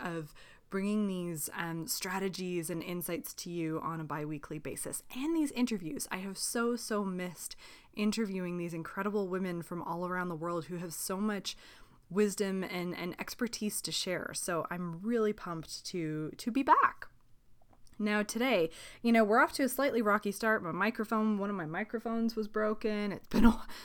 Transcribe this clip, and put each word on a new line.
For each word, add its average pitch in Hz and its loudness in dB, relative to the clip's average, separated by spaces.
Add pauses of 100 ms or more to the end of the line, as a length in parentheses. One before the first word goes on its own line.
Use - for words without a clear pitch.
of 165 -6 (360)
bringing 202 0
these, 175 -4
um, 165 -4
strategies 185 -2
and 165 -4
insights 175 -6
to - -10
you 160 -2
on 160 -4
a 156 -6
bi-weekly 151 -6
basis. - -6 (160)
And 302 0
these 302 2
interviews, 226 -2
I - -4
have 190 -6
so, 240 0
so 214 -2
missed 180 -6 (400)
interviewing 190 0
these 170 -4
incredible 196 -2
women 180 -2
from 165 -6
all 175 -4
around 180 -2
the 175 -2
world 170 -2
who 175 -6
have 170 -6
so - -4
much 208 -2 (540)
wisdom 190 2
and, 180 -4
and 175 -4
expertise - -4
to 165 -6
share. - -2
So 170 -2
I'm 175 -6
really 220 2
pumped 170 -8
to, 156 -4
to - -4
be 269 2
back. - 6 (880)
Now 208 2
today, 220 4 (340)
you 233 6
know, 226 10
we're 220 8
off 320 6
to 294 0
a 262 6
slightly 262 2
rocky 208 4
start. 214 2
My 160 -2
microphone, 214 2
one 196 -2
of 202 -2
my 165 -4
microphones 226 -2
was 214 -2
broken. 214 0
It's - -10
been 220 8
a, 226 8 (220)